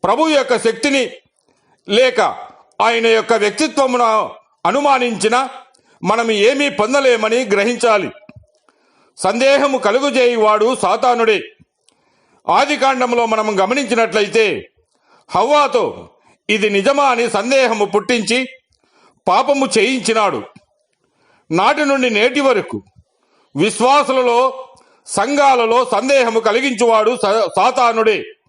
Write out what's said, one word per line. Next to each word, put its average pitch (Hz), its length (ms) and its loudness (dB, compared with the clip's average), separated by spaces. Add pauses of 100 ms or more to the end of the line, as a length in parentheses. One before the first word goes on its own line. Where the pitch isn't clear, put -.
ప్రభు 247 240 0
యొక్క 269 300 0
శక్తిని 262 520 -2 (800)
లేక 247 320 2 (600)
ఆయన 233 260 0
యొక్క 226 260 2
వ్యక్తిత్వమును 233 960 0 (360)
అనుమానించిన 247 840 0 (560)
మనం 226 280 0
ఏమీ 269 380 0
పొందలేమని 240 760 0
గ్రహించాలి. 202 640 0 (1080)
సందేహము 262 600 2
కలుగుజేయువాడు 226 1000 2
సాతానుడే. 220 680 0 (1080)
ఆదికాండంలో 247 760 0
మనం 214 380 -2
గమనించినట్లయితే 214 1040 -2 (600)
హవ్వాతో 226 800 0 (400)
ఇది 214 200 0
నిజమా 240 340 0
అని 240 260 0
సందేహము 226 560 0
పుట్టించి 226 640 -2 (800)
పాపము 262 380 2 (120)
చేయించినాడు. 214 640 0 (1080)
నాటి 254 340 0
నుండి 269 240 0
నేటి 247 320 0
వరకు 214 420 -2 (720)
విశ్వాసులలో, 254 1080 0 (460)
సంఘాలలో 247 840 2
సందేహము 233 480 2
కలిగించువాడు 226 840 0
సా-, 208 340 0
సాతానుడే. 220 680 0 (260)